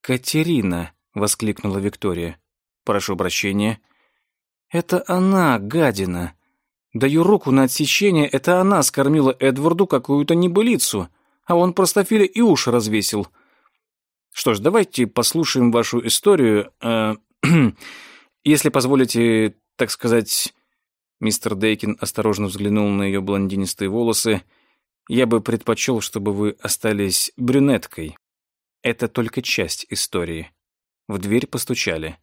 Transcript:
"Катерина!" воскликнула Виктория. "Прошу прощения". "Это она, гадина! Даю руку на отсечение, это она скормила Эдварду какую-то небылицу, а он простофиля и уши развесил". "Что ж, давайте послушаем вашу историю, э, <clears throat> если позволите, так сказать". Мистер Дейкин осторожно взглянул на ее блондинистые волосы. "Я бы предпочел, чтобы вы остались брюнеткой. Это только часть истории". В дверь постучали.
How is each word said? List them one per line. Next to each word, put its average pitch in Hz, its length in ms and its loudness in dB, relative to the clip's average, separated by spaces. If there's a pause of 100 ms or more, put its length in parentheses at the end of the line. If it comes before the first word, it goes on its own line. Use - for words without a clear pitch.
"Катерина!" 127 920 -2 (220)
воскликнула 104 640 -2
Виктория. 87 640 -6 (440)
"Прошу 101 320 -2
прощения". 101 640 -2 (880)
"Это 175 360 -2
она, 185 520 2
гадина! 98 760 -2 (580)
Даю 139 300 2
руку 185 280 2
на 135 140 4
отсечение, 151 600 0
это 175 340 0
она 190 220 2
скормила 139 560 2
Эдварду 147 480 2
какую-то 143 480 0
небылицу, 175 760 0 (380)
а 175 80 0
он 175 180 4
простофиля 196 520 2
и 196 160 -2
уши 185 300 4
развесил". 107 580 0 (1040)
"Что - 200 -2
ж, 104 60 -2
давайте 156 480 0
послушаем 123 640 0
вашу 117 360 0
историю, 117 640 2 (120)
э, 110 320 0 (280)
<clears throat> 147 300 4 (720)
если 147 240 4
позволите, 117 840 2 (220)
так 117 140 -2
сказать". - 640 -2 (680)
Мистер 110 360 -4
Дейкин 104 440 -2
осторожно 104 500 -2
взглянул 101 420 -2
на 101 140 -2
ее 98 180 -2
блондинистые 98 680 -4
волосы. 110 540 -2 (680)
"Я 120 180 2
бы 113 140 2
предпочел, 113 640 -2
чтобы 101 320 -4
вы 104 260 -2
остались 101 800 -2
брюнеткой. 123 800 0 (640)
Это 117 260 -2
только 117 320 -4
часть - 480 -4
истории". 82 640 -6 (560)
В 101 100 -6
дверь 107 280 -2
постучали. 82 760 -6